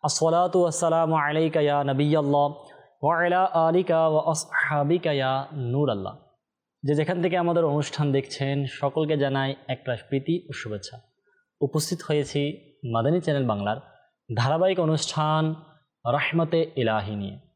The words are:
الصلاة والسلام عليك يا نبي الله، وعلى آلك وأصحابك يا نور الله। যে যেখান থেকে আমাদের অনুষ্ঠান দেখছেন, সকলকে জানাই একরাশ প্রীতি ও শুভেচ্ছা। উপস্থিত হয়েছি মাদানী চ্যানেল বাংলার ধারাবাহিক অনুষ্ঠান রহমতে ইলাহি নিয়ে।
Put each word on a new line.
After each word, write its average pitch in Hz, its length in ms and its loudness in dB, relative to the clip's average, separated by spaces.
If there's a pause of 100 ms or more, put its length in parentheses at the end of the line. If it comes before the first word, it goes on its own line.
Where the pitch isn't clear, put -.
الصلاة 165 500 2
والسلام 165 580 2
عليك 156 420 0
يا 143 280 2
نبي 147 360 2
الله، 143 360 2 (480)
وعلى 175 460 2 (200)
آلك 175 200 2
وأصحابك 160 1160 2
يا 135 480 0
نور 131 380 0
الله। 98 220 -6 (720)
যে 143 120 0
যেখান 170 260 -2
থেকে 175 160 0
আমাদের 170 280 2
অনুষ্ঠান 147 460 0
দেখছেন, 139 540 -2
সকলকে 151 520 -2
জানাই 135 380 0 (120)
একরাশ 123 360 -6
প্রীতি 160 460 -4
ও - 40 -12
শুভেচ্ছা। - 460 -12 (640)
উপস্থিত 151 400 -4
হয়েছি 147 680 -4 (260)
মাদানী 143 280 2
চ্যানেল 143 260 0
বাংলার 104 300 -2 (600)
ধারাবাহিক 165 420 2
অনুষ্ঠান 156 760 0 (520)
রহমতে 160 680 0
ইলাহি 110 400 -2
নিয়ে। 98 240 -8 (160)